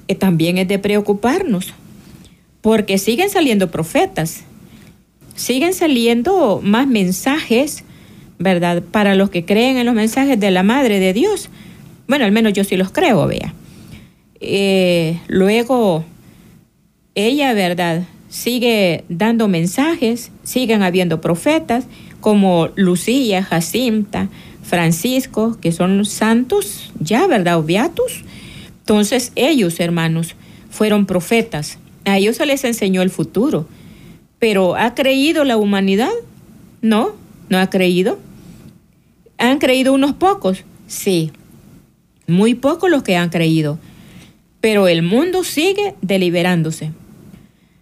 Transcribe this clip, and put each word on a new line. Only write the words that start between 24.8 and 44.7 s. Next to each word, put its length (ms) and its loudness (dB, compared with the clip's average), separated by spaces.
que 120 -2
son 320 0
santos 960 -2
ya, 260 0
¿verdad?, 320 2
o 60 0
beatos. 580 -2
Entonces, 540 0
ellos, 460 0
hermanos, 560 -2
fueron 360 0
profetas. 720 -2
A 140 2
ellos 180 0
se 100 -2
les 180 -2
enseñó 380 -2
el 80 0
futuro. 560 -2
Pero, 380 2
¿ha 180 -2
creído 500 0
la 120 0
humanidad? 560 0
No, 320 0
no 100 0
ha 120 0
creído. 480 0
¿Han 200 2
creído 340 2
unos 200 2
pocos? 520 0
Sí, 460 -4
muy 280 2
pocos 360 0
los 120 2
que 140 -2
han 140 -2
creído. 480 0
Pero 260 2